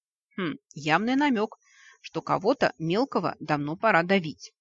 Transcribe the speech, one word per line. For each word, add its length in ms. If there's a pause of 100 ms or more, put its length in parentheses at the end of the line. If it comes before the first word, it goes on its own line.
(360)
Хм, 220 (160)
явный 420
намёк, 420 (420)
что 220
кого-то 560
мелкого 640
давно 360
пора 260
давить, 580